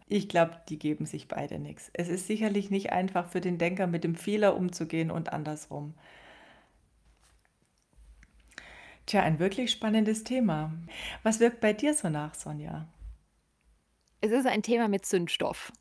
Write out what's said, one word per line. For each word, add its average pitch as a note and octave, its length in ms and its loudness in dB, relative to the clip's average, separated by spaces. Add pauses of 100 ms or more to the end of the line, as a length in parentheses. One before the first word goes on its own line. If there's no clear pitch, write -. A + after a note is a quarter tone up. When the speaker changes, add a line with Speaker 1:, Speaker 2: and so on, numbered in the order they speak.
Speaker 1:
Ich G3+ 220 0
glaub, E3 380 2
die D#3 100 -8
geben D3+ 300 -2
sich - 200 -10
beide - 300 -6
nix. D3 360 -12
Es E3+ 160 -4
ist F3+ 180 -4
sicherlich G#3 420 0
nicht G3 220 0
einfach F#3 360 0
für F3+ 140 -2
den F3+ 160 0
Denker, F3+ 300 0
mit E3+ 160 0
dem E3 120 0
Feeler G#3 400 4
umzugehen E3 540 -2
und D#3+ 240 -4
andersrum. D3+ 600 -8 (3000)
Tja, G3 180 4
ein D#3 160 4
wirklich G#3 320 0
spannendes G#3+ 520 2
Thema. D#3+ 480 0 (520)
Was A3 180 2
wirkt A#3 200 6
bei G#3+ 120 4
dir D4 200 2
so G3 160 0
nach, D3+ 260 -4
Sonja? D#3 520 -8 (1300)
Speaker 2:
Es G#3+ 100 2
ist B3+ 160 4
ein G#3 160 2
Thema A#3 240 4
mit G3 180 0
Zündstoff. - 760 -2